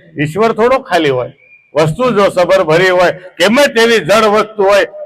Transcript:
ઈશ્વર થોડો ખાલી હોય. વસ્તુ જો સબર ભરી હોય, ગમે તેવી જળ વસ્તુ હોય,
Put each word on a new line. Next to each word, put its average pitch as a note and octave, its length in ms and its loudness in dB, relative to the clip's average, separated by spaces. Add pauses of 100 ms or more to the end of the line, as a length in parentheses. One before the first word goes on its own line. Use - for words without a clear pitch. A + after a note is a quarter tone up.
(220)
ઈશ્વર F#3+ 320 -2
થોડો B3 260 0
ખાલી E3 300 -2
હોય. B2+ 220 -4 (440)
વસ્તુ D#3+ 360 0
જો G3 180 2
સબર F3+ 340 0
ભરી E3+ 260 2
હોય, F3+ 220 2
ગમે G3+ 560 0
તેવી A3+ 320 0
જળ G3 260 0
વસ્તુ G#3 380 -2
હોય, G3 240 2 (180)